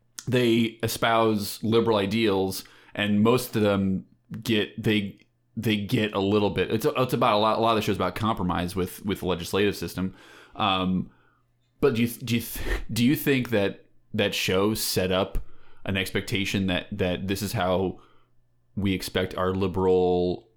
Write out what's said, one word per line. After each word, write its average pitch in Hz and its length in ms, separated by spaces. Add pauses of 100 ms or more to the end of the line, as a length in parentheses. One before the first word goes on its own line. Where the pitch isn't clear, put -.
(280)
they 117 540
espouse 113 840
liberal 113 340
ideals, 98 680 (320)
and 104 260
most 123 360
of 110 40
them 98 440 (360)
get, 107 400
they, 104 380 (380)
they 110 180
get 104 380
a 98 60
little 101 300
bit, 110 220
it's, 110 140
it's 127 280
about 120 200
a 104 40
lot, 110 200
a 110 40
lot 113 100
of 113 40
the 107 60
show's 104 160
about 90 180
compromise 90 600
with, 90 300
with 95 140
the - 60
legislative 92 500
system. 90 400 (400)
Um, 95 560 (720)
but 139 140
do 220 60
you, 226 60
do 120 280
you, 113 60
th-, - 400 (100)
do 113 140
you 143 100
think 131 360
that 101 340 (280)
that 101 220
show 101 380
set 95 380
up 95 260 (480)
an 95 100
expectation 98 720
that, 87 240
that 95 360
this 95 140
is 98 120
how 92 460 (760)
we 98 180
expect 92 420
our 92 180
liberal 92 1040